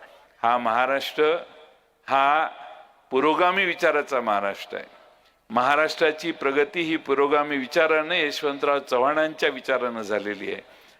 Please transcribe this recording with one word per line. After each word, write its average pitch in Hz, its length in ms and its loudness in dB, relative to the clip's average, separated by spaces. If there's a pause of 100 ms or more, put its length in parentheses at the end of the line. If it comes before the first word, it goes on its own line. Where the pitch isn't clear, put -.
(420)
हा 120 160 2
महाराष्ट्र 131 800 0 (680)
हा 143 400 2 (640)
पुरोगामी 156 540 2
विचाराचा 147 560 0
महाराष्ट्र 101 560 -2
आहे. - 100 -10 (640)
महाराष्ट्राची 151 800 2
प्रगती 151 480 0
ही 160 160 -2
पुरोगामी 147 600 0
विचाराने, 160 720 0
यशवंतराव 143 520 -2
चव्हाणांच्या 147 720 0
विचारानं 123 540 -2
झालेली 101 500 -4
आहे 95 100 -10 (380)